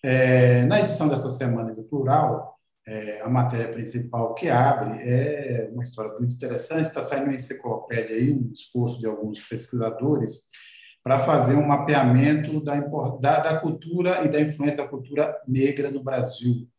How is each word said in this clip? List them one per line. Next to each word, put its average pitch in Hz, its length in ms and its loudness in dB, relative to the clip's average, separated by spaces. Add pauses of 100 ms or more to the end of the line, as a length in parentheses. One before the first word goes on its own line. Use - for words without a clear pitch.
É, 127 640 6
na 202 120 6
edição 165 300 2
dessa 127 240 0
semana 113 420 -2
do 110 80 -12
Plural, 135 720 0 (300)
é, 107 360 -10
a 107 60 -8
matéria 123 440 0
principal 117 600 -6
que - 140 -6
abre - 540 2
é 127 720 -2
uma 123 100 -8
história 110 360 -10
muito 123 160 -2
interessante, 139 580 -4
tá 143 100 -6
saindo 135 240 -4
uma 139 80 -2
enciclopédia 117 800 -6
aí, 127 180 2
um 123 200 -2
esforço 120 480 -4
de 113 60 -6
alguns 107 420 -6
pesquisadores 120 1000 -4 (520)
para 131 160 2
fazer 131 380 4
um 147 100 4
mapeamento 143 960 4
da 143 160 -4
impor-, 143 440 -4
da, 143 200 4
da 160 180 0
cultura 175 680 -2
e 151 40 4
da 151 120 2
influência 147 380 0
da 139 100 -4
cultura 139 480 -4 (100)
negra 135 440 0
no 135 120 -6
Brasil. 123 680 -2 (100)